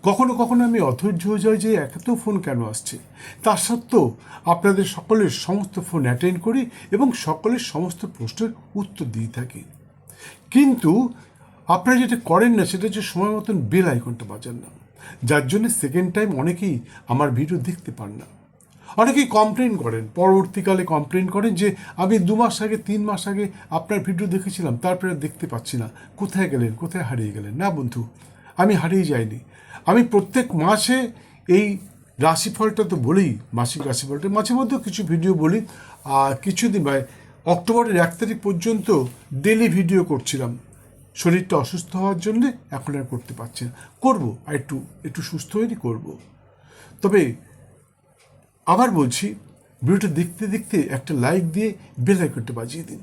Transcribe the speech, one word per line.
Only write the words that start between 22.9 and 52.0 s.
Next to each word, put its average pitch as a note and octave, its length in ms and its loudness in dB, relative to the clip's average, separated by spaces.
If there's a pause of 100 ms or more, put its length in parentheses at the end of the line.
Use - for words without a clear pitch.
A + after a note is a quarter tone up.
মাস G3+ 220 -4
আগে G3+ 200 -2 (220)
আপনার E3 300 -4
ভিডিও F#3+ 280 -2
দেখেছিলাম, F3+ 500 -4
তারপরে F#3 380 -2
দেখতে D3 320 -8
পাচ্ছি A#2+ 300 -8
না, A2+ 120 -6 (280)
কোথায় F#3+ 320 -2
গেলেন, A#2 240 0
কোথায় E3+ 300 -8
হারিয়ে A2+ 280 -4
গেলেন?" G#2 240 -10
না F#3+ 160 -2
বন্ধু, B2 360 -6 (500)
আমি G3 160 4
হারিয়ে E3+ 300 2
যাইনি। A#2 360 -2 (460)
আমি A3+ 180 6
প্রত্যেক A#3 520 0
মাসে G#3+ 560 2 (360)
এই G3+ 300 4 (420)
রাশিফলটা G#3 640 2
তো F3 120 -2
বলেই, C#3+ 420 2 (160)
মাসিক A#2+ 340 -2
রাশিফলটা, C#3 420 -4
মাঝে G#3+ 240 0
মধ্যেও B3+ 260 0
কিছু G3 240 -8
ভিডিও E3 300 0
বলি। E3+ 280 2 (420)
আর C3+ 320 2
কিছুদিন, G3 480 0
মানে C#3 200 0 (420)
অক্টোবরের G#3+ 500 2
এক E3+ 240 2
তারিখ A3 220 -2
পর্যন্ত G3 600 0 (300)
ডেইলি A3 340 2
ভিডিও F3+ 360 4
করছিলাম, B2+ 540 -4 (580)
শরীরটা F3 420 2
অসুস্থ E3 380 -4
হওয়ার F#3+ 240 -2
জন্যে A3+ 320 0 (200)
এখন C#3 260 -8
আর C3+ 60 -6
করতে B2+ 300 -10
পারছি A#2 320 -12
না। B2 60 -8 (300)
করবো, E3 440 0
আর D3+ 100 -6
একটু, C3 300 -6 (180)
একটু E3 180 -10
সুস্থ - 360 -8
হয়ে A3+ 100 0
নিই, A3+ 80 -6
করবো। G#2+ 420 -8 (840)
তবে F#3 340 4 (1300)
আবার A3 260 4
বলছি, D#3+ 440 0 (480)
ভিডিওটা F#3+ 240 2
দেখতে E3+ 400 -2
দেখতে G#3+ 320 -2 (120)
একটা C3+ 220 -6
লাইক D#3+ 380 0
দিয়ে G#3 220 -2 (260)
বেল F3+ 220 2